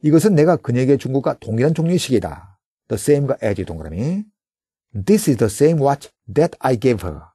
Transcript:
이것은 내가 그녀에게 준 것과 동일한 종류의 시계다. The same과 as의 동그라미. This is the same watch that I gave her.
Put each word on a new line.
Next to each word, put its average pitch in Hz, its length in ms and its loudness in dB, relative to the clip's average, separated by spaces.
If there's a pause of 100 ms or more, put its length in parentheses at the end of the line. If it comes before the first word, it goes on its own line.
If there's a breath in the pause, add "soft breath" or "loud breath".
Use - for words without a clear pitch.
이것은 165 340 4
내가 160 220 4
그녀에게 131 400 0
준 127 160 -6
것과 139 260 -2
동일한 117 340 -2
종류의 165 240 -2
시계다. 90 640 -4 (300)
The 113 60 -4
same과 143 460 0
as의 101 240 -2
동그라미. 87 600 -8 (800)
This 208 240 2
is 127 80 2
the 110 120 0
same 151 320 2
watch 139 300 -2 (200)
that 156 280 0
I 127 200 -2
gave 107 280 0
her. 73 140 -10 (140)